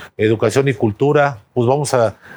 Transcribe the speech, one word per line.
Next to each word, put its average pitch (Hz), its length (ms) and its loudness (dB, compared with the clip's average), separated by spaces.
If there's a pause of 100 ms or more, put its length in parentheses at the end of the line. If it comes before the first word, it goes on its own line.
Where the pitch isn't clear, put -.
(180)
educación 110 500 0
y 135 60 0
cultura, 139 720 0 (100)
pues, 120 140 0
vamos 139 260 -2
a, 113 240 2 (200)